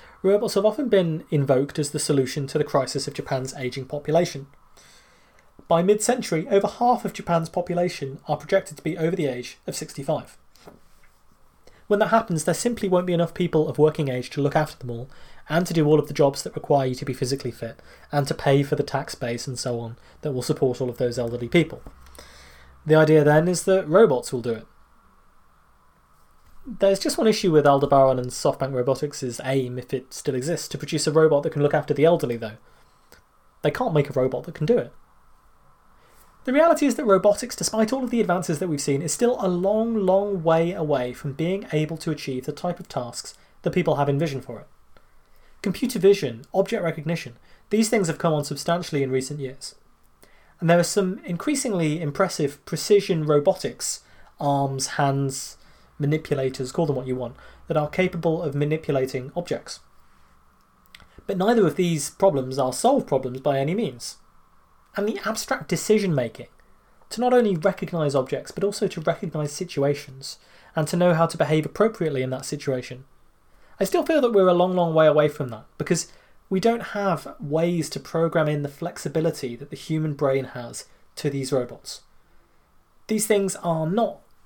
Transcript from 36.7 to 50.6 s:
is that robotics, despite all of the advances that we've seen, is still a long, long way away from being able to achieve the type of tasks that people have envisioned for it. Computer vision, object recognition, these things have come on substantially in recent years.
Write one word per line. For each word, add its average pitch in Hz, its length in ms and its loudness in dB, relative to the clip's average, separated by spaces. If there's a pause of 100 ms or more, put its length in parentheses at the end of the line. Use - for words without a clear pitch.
is - 80 2
that 302 100 -4
robotics, 202 520 4
despite 220 360 0
all 262 120 -2
of 240 60 -6
the 233 100 2
advances 180 400 0
that 185 80 -2
we've 147 120 -2
seen, 139 220 0
is 160 100 -4
still 240 280 2
a 196 80 0
long, 208 580 0
long 196 380 2
way 165 260 4
away 135 420 -2
from 135 200 -8
being 185 400 -4
able 156 240 -2
to 160 160 -4
achieve 131 340 -6
the 143 60 -4
type 175 260 -6
of - 100 -20
tasks - 460 -8 (280)
that 170 100 -2
people 165 240 2
have 143 120 2
envisioned 139 360 -2
for 113 160 -12
it. - 80 -20 (920)
Computer 208 360 -2
vision, 160 460 2 (100)
object 190 300 0
recognition, 160 540 -4 (320)
these 220 180 2
things 196 180 2
have 151 120 -4
come 165 160 2
on 143 100 0
substantially 170 580 -4
in 131 80 -2
recent 131 300 -4
years. - 340 -12 (880)